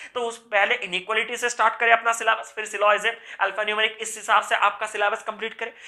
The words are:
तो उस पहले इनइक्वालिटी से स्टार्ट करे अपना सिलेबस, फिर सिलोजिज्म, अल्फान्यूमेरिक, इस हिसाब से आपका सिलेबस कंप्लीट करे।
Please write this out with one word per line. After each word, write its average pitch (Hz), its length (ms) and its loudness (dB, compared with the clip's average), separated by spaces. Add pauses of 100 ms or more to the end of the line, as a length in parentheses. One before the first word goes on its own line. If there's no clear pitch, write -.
(140)
तो 254 60 -4
उस 233 180 -4
पहले 208 360 2
इनइक्वालिटी 214 600 -4
से 240 140 -2
स्टार्ट 226 280 2
करे 233 140 4
अपना 233 200 4
सिलेबस, 220 440 0
फिर 214 80 -8
सिलोजिज्म, 208 520 2 (240)
अल्फान्यूमेरिक, 214 600 0
इस 220 160 -8
हिसाब 214 260 4
से 233 120 0
आपका 208 320 0
सिलेबस 208 360 0
कंप्लीट 220 320 -8
करे। 226 200 -8 (140)